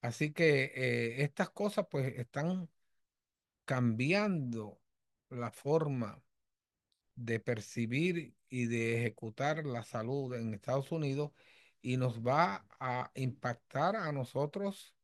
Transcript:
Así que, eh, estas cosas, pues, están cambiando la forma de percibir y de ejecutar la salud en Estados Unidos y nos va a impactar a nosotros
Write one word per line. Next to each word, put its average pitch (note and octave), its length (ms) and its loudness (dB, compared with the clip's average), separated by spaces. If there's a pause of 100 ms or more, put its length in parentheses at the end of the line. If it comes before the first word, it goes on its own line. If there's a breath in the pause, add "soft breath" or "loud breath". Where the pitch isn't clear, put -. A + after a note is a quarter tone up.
Así D3+ 320 -2
que, C#3+ 420 4
eh, A#2+ 480 0
estas D3 280 0
cosas, G#3 400 -2
pues, C3+ 280 -2
están E3 500 -4 (960)
cambiando B2+ 1160 0 (500)
la A#2+ 200 -4
forma C#3 720 0 (920)
de A2+ 260 -2
percibir B2+ 960 -2 (140)
y B2 180 -2
de A#2 320 2
ejecutar A#2+ 680 -2
la A#2+ 180 -4
salud B2+ 500 -4
en A2+ 200 -4
Estados C3+ 380 -2
Unidos D3 400 0 (480 soft breath)
y B2+ 160 0
nos B2 240 2
va D#3+ 460 2 (140)
a B2+ 340 -2
impactar C3+ 840 -2
a E3 160 -2
nosotros D3 920 -2